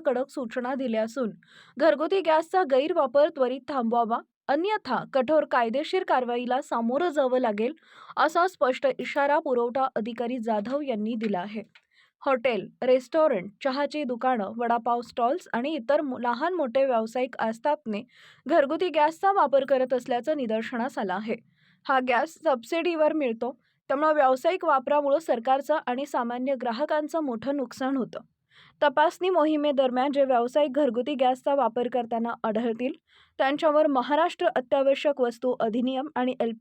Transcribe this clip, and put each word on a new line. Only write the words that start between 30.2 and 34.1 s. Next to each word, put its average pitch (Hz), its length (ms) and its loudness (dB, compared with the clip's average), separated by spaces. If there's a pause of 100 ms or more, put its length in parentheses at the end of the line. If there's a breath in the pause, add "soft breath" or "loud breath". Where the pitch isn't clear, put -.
व्यावसायिक 262 500 2
घरगुती 254 420 0
गॅसचा 254 400 0
वापर 240 380 0
करताना 233 360 -2 (140)
आढळतील, 233 480 -2 (460 soft breath)
त्यांच्यावर 294 500 4
महाराष्ट्र 294 680 2